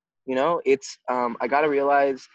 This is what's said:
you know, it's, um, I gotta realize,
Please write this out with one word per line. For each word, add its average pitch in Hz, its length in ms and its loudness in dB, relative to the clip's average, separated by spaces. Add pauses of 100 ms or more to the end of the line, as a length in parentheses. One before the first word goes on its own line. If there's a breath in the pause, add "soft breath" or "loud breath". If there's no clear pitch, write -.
(260)
you 131 80 -4
know, 156 320 0
it's, - 320 0 (100)
um, 123 320 -2
I 123 80 -2
gotta 147 200 2
realize, 139 680 0